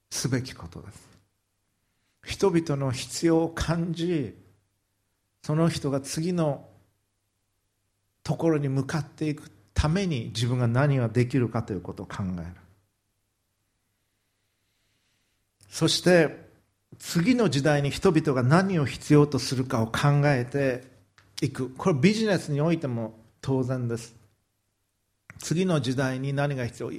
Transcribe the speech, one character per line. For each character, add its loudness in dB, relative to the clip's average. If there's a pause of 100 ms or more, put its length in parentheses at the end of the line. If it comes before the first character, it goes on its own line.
(100)
す -6
べ -2
き -12
こ -16
と -18
で -20
す。 -20 (1160)
人 0
々 0
の -2
必 -4
要 4
を -2
感 -2
じ、 -4 (1040)
そ -2
の 4
人 -2
が 0
次 -4
の -2 (1500)
と -2
こ 0
ろ 2
に -2
向 0
か -6
っ -4
て -6
い -2
く -18 (220)
た 2
め 0
に、 -4
自 -4
分 0
が 2
何 2
が 0
で 2
き 0
る 0
か -4
と -6
い -4
う -6
こ -12
と -12
を -12
考 -14
え -4
る。 -10 (3250)
そ 0
し 0
て、 4 (480)
次 2
の 4
時 0
代 2
に 0
人 2
々 2
が 0
何 4
を 2
必 0
要 8
と 0
す -4
る -2
か -2
を 0
考 2
え 2
て -2 (560)
い 0
く。 -6
こ -2
れ 2
ビ 6
ジ 0
ネ 2
ス -8
に -2
お 2
い 0
て -6
も -6 (220)
当 0
然 -4
で -4
す。 -12 (1200)
次 -2
の 2
時 -2
代 -2
に -4
何 -2
が -4
必 -10
要？ -6